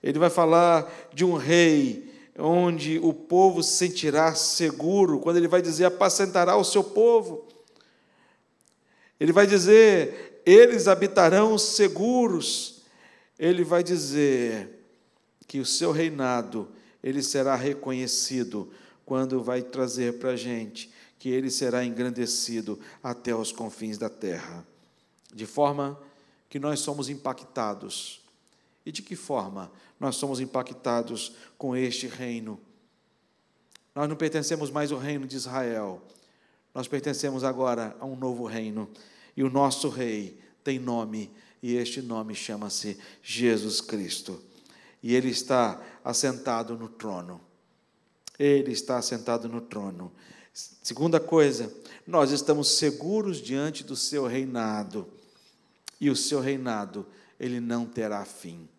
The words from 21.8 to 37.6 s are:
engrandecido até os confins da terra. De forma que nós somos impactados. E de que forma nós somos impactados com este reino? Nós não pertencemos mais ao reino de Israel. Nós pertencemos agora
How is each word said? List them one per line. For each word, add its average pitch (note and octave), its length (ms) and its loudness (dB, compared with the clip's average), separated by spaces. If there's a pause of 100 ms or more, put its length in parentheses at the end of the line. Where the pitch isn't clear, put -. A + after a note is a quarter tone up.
engrandecido A#2 960 -6 (240)
até A#2+ 320 -6
os A2 180 -6
confins G#2+ 460 -12
da A2 100 -6
terra. E2+ 580 -10 (680)
De A2 100 -12
forma C#3+ 560 -4 (480)
que C#3+ 100 -12
nós D3 220 -6
somos C#3+ 300 -8
impactados. A2+ 1120 -10 (640)
E D#3+ 40 -12
de D#3 120 -14
que G3 120 -14
forma G2 560 -8 (280)
nós C3 180 -6
somos C3+ 240 -6
impactados A#2+ 920 -6 (240)
com B2+ 180 -6
este B2+ 300 -4
reino? A#2 520 -12 (1400)
Nós D3 140 -4
não D3+ 80 -6
pertencemos D3+ 540 -4
mais D3 200 -4
ao C#3+ 80 -4
reino C#3 280 -8
de C3+ 100 -12
Israel. A#2 640 -6 (720)
Nós B2+ 140 -10
pertencemos C#3 560 -6
agora B2 560 -4